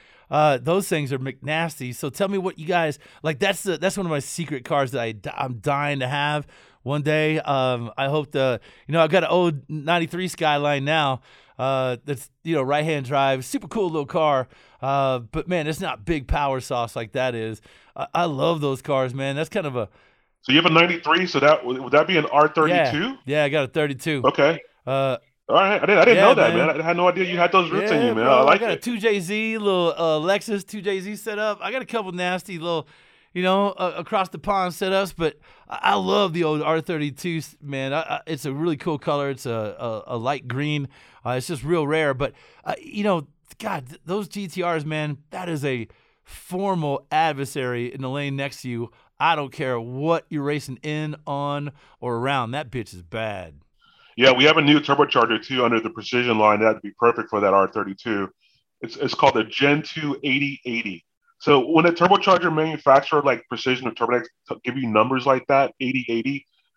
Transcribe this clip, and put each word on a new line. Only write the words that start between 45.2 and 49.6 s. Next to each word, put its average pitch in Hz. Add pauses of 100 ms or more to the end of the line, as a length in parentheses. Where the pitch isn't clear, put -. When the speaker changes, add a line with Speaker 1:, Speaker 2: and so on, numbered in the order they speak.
Speaker 1:
that 185
is 151
a 127 (360)
formal 180
adversary 135
in 127
the 131
lane 139
next 139
to 131
you. 117 (280)
I 160
don't 143
care 131